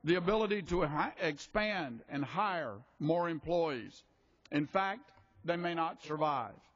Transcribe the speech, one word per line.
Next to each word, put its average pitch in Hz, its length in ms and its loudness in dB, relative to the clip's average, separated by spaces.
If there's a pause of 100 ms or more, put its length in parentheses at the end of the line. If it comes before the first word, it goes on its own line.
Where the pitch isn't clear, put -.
the 165 140 4
ability 208 460 2
to 175 200 0
hi-, 156 380 0
expand 170 880 -2
and 143 160 -2
hire 160 500 -2 (240)
more 170 300 2
employees. 156 760 -2 (480)
In 147 160 2
fact, 196 460 -2 (320)
they 170 120 0
may 175 180 -2
not 165 280 -2
survive. 147 520 0 (220)